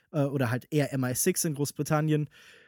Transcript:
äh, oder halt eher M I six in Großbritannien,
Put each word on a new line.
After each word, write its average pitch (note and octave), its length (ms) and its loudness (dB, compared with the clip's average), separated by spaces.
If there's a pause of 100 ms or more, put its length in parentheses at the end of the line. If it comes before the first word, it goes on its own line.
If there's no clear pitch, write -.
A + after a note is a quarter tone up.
(140)
äh, D#3 80 2
oder C3+ 280 0
halt B2 200 -4
eher D3 240 0
M C3 100 0
I B2+ 100 0
six - 300 0
in D#3 120 -2
Großbritannien, D3+ 720 0 (380)